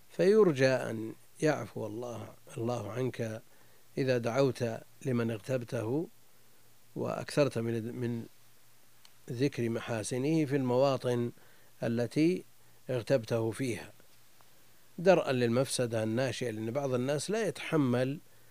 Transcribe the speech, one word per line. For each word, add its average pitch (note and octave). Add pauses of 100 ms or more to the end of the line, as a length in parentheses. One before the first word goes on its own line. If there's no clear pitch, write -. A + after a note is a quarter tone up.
فيرجى F3
أن A#2 (260)
يعفو B2
الله، A2 (220)
الله A#2
عنك A2+ (560)
إذا C3
دعوت A#2+ (420)
لمن A#2+
اغتبته A#2+ (840)
وأكثرت B2
من، A#2
من A#2+ (1040)
ذكر B2
محاسنه B2
في C3+
المواطن B2 (500)
التي B2 (460)
اغتبته A#2
فيها، A2 (1080)
درءا E3+
للمفسدة B2
الناشئة، A#2
لأن A2
بعض C3+
الناس C#3
لا G#3+
يتحمل C3+ (300)